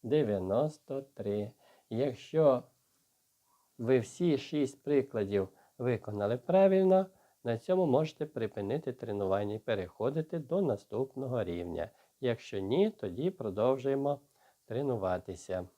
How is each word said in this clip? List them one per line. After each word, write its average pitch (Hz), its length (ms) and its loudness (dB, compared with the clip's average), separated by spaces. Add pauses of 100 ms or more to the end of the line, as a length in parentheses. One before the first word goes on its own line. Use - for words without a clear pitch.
дев'яносто 123 1000 0
три. 104 480 -6 (400)
Якщо 131 720 2 (1160)
ви 127 200 4
всі 147 400 0
шість - 440 -4
прикладів 104 680 0 (300)
виконали 107 600 -2
правильно, 190 680 4 (380)
на 117 140 -2
цьому 185 280 0
можете 151 400 0
припинити 113 680 -4
тренування 101 600 -2
і 110 40 -6
переходити 123 800 -4
до 160 240 -2
наступного 127 840 -4
рівня. 87 460 -6 (300)
Якщо 117 380 -4
ні, 131 320 0
тоді 123 400 -6
продовжуємо 135 880 -2 (440)
тренуватися. 92 1120 -4